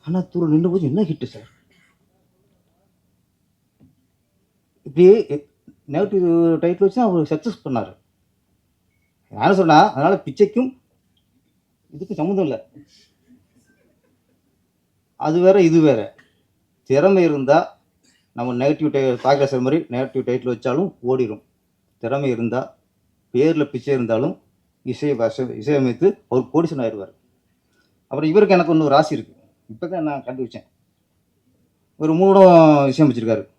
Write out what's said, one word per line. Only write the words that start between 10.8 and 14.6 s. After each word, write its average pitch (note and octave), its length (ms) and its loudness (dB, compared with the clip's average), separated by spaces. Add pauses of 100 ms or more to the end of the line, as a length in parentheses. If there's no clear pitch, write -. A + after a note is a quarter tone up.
இதுக்கும் D#3 260 -12
சம்மந்தம் F#3 260 -2
இல்ல. B2+ 240 -8 (2500)